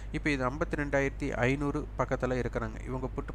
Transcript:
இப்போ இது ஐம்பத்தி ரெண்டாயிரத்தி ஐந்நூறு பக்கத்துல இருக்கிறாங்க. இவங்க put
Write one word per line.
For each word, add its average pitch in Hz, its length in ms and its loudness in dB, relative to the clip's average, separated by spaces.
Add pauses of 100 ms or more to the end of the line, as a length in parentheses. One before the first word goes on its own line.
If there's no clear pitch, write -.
(120)
இப்போ 151 180 0
இது 127 200 2
ஐம்பத்தி 156 260 -2
ரெண்டாயிரத்தி 143 540 2
ஐந்நூறு 143 580 2 (100)
பக்கத்துல 127 480 2
இருக்கிறாங்க. 113 400 -4
இவங்க 131 220 -4
put - 280 -6